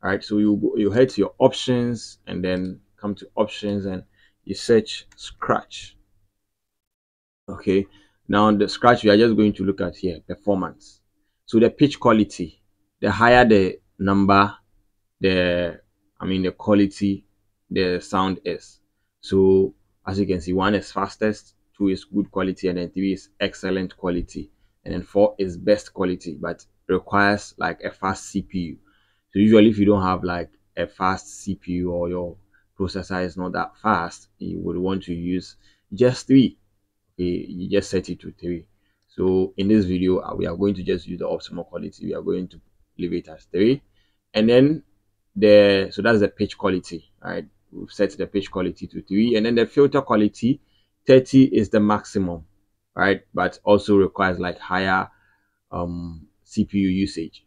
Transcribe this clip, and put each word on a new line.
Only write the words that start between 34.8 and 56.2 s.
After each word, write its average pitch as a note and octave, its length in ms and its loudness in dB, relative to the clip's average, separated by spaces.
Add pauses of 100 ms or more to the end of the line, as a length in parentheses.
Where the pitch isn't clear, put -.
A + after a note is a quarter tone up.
to F2 100 -10
use F2 420 -6 (380)
just B2 340 0
three. C3+ 300 4 (580)
Okay, F2+ 320 -4
you F2 220 -10
just G2 200 -4
set F#2+ 200 -4
it F2+ 100 -10
to D#2 120 -16
three. E2+ 340 -10 (420)
So F#2 500 -2
in G2 100 -2
this G#2+ 180 4
video, F#2 340 0
uh, D#2 160 -10
we F2+ 100 -4
are E2+ 100 -6
going G2 200 0
to F2+ 80 -12
just F2+ 240 -4
use F2+ 120 -12
the - 60 -8
optimal F2 400 -8
quality. F2 400 -14
We E2 80 -8
are E2 80 -10
going F2+ 280 -6
to - 120 -20 (360)
leave F2 160 -6
it F2 160 -8
as D#2 160 -20
three, A2+ 360 0 (520)
and A2 140 2
then C3+ 360 4 (520)
the, G2+ 560 6
so G2+ 120 -6
that's A2+ 160 4
the G2+ 80 2
pitch - 300 -4
quality, F#2 540 -4 (120)
right? F2+ 220 -10 (260)
We've F#2 200 -16
set G2 200 0
the F2+ 160 -8
pitch G2 240 -6
quality F2+ 340 -6
to F2 160 -14
three, A2 340 0
and G#2+ 100 0
then A#2+ 100 0
the A#2 100 4
filter C#3 360 2
quality, A2 600 0 (460)
thirty C3 380 6
is G#2+ 240 0
the A2 100 2
maximum, G2 640 -2 (500)
right? F#2+ 260 0 (120)
But F2+ 300 -2
also G2+ 340 2
requires, F#2 400 0
like, F2+ 220 -6
higher, F#2+ 500 -2 (640)
um, F2 560 -10 (160)